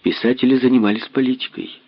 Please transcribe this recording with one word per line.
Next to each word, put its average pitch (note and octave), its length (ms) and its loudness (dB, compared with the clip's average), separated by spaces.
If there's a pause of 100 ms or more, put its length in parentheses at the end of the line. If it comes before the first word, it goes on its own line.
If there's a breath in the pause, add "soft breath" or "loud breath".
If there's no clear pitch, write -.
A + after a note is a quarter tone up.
писатели B2+ 540 0
занимались A#2 520 2
политикой. - 800 -6